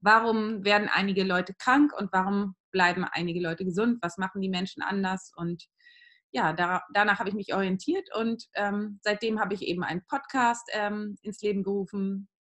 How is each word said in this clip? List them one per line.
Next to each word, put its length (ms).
warum 640
werden 260
einige 320
Leute 340
krank 400
und 140
warum 440
bleiben 340
einige 360
Leute 240
gesund? 360
Was 160
machen 240
die 80
Menschen 340
anders? 520
Und 320
ja, 220
da, 300
danach 260
habe 100
ich 60
mich 180
orientiert 640
und, 300
ähm, 480
seitdem 360
habe 140
ich 100
eben 200
einen 240
Podcast, 680
ähm, 480
ins 200
Leben 220
gerufen. 680